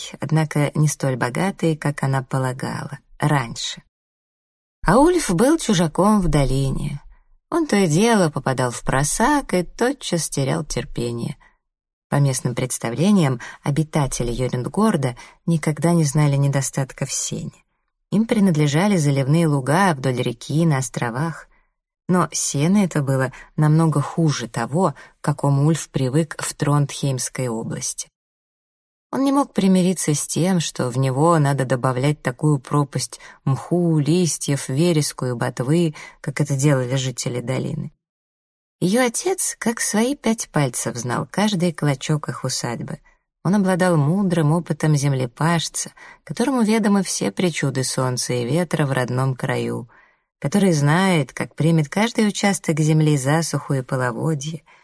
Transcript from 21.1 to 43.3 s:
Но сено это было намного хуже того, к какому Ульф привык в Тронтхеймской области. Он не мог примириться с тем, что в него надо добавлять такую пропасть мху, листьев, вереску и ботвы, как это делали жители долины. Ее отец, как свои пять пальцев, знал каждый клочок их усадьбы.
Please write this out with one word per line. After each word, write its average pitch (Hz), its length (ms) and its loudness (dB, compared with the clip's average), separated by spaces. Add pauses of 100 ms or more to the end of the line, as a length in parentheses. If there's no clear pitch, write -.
Но 175 240 2
сено 170 460 0
это 160 220 0
было 131 300 0 (240)
намного 156 460 4
хуже 135 480 -2
того, 139 440 -2 (280)
к - 20 -14
какому 143 420 0
Ульф 156 220 0
привык 143 500 -2
в - 160 -8
Тронтхеймской 139 920 -2
области. - 640 -8 (1040)
Он 254 100 0
не 277 80 2
мог 277 220 0
примириться 185 600 2
с - 140 -2
тем, 175 320 0
что 127 300 -4
в 120 80 -6
него 139 420 4
надо 139 240 2
добавлять 131 580 0
такую 143 380 0
пропасть - 640 -4 (240)
мху, 160 540 0
листьев, 151 680 0
вереску 151 600 0
и 127 60 -2
ботвы, 135 640 0 (240)
как - 220 -4
это 147 160 -2
делали 135 400 2
жители 127 420 -6
долины. 127 540 -6 (880)
Ее 226 220 2
отец, - 540 -2
как 233 200 -4
свои 240 360 0
пять - 340 -2
пальцев, 120 480 -2
знал 120 320 -4
каждый 185 420 0
клочок 147 580 -2
их - 140 -10
усадьбы. - 540 -6 (460)